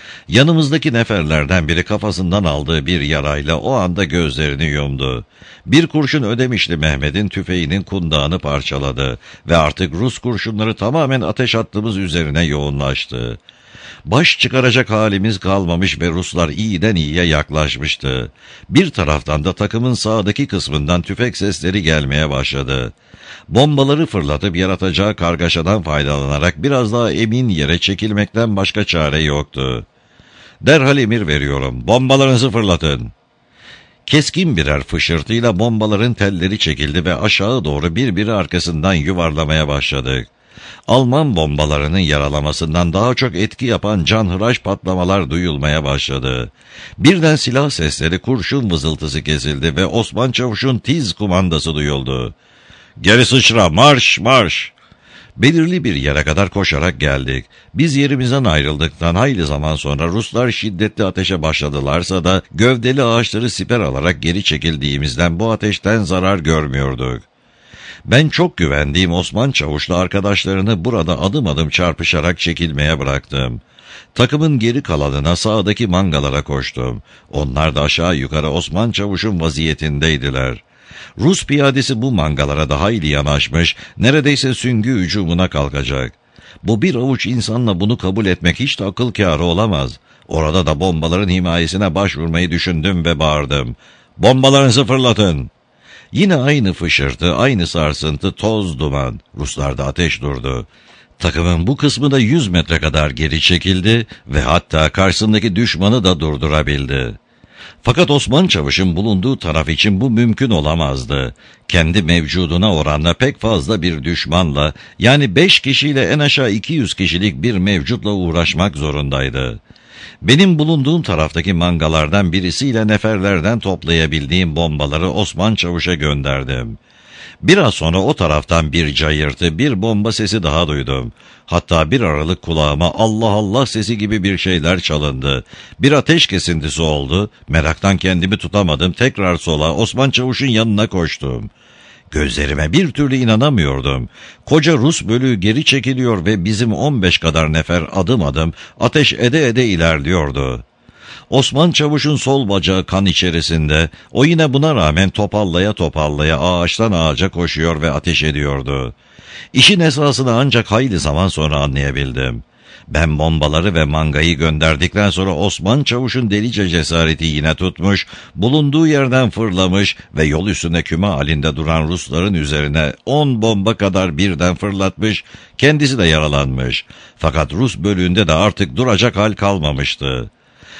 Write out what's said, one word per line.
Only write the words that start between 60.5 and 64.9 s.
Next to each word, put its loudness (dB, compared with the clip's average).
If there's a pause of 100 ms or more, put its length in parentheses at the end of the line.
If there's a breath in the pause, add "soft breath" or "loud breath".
şiddetli -2
ateşe -2
başladılarsa -2
da 2 (120)
gövdeli 2
ağaçları 0
siper -2
alarak 0
geri -2
çekildiğimizden -2